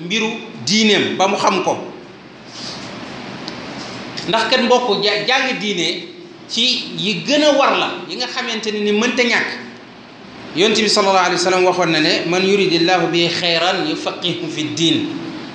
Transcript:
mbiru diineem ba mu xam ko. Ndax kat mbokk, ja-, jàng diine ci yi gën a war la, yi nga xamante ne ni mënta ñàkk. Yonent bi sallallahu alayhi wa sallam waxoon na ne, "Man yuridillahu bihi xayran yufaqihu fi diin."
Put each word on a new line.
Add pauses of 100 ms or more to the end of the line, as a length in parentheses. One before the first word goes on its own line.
mbiru (340)
diineem
ba
mu
xam
ko. (2500)
Ndax
kat
mbokk,
ja-,
jàng
diine (420)
ci
yi
gën
a
war
la, (180)
yi
nga
xamante
ne
ni
mënta
ñàkk. (1080)
Yonent
bi
sallallahu (140)
alayhi
wa
sallam
waxoon
na
ne,
"Man
yuridillahu
bihi
xayran
yufaqihu
fi (120)
diin." (480)